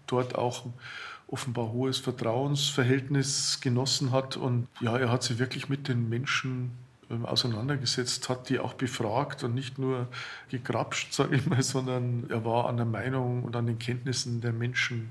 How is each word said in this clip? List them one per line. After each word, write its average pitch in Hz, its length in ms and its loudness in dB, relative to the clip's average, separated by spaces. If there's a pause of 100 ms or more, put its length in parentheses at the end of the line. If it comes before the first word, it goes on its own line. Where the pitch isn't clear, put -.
dort 123 280 0
auch 120 320 -2 (640)
offenbar 120 440 -2
hohes 127 240 0
Vertrauensverhältnis 135 1700 2
genossen 127 500 2
hat. 131 240 2
Und 120 320 0 (120)
ja, 120 180 2
er 127 120 4
hat 123 120 4
sich 117 160 0
wirklich 131 320 -2
mit 139 180 -2
den 120 220 2
Menschen, 127 600 -2 (380)
ähm, 117 140 -2
auseinandergesetzt, 123 1040 0
hat 127 220 -4
die 127 80 2
auch - 160 -4
befragt 123 680 -2
und 120 100 0
nicht 127 240 -4
nur 131 300 0 (420)
gegrapscht, - 640 -2
sag 139 180 2
ich 135 140 4
mal, 131 160 4
sondern 127 680 0
er 113 160 0
war 117 240 2
an 120 80 0
der 117 80 0
Meinung 123 600 0
und 120 120 -4
an 117 100 2
den 117 120 0
Kenntnissen 123 640 -2
der 117 100 0
Menschen 117 580 -2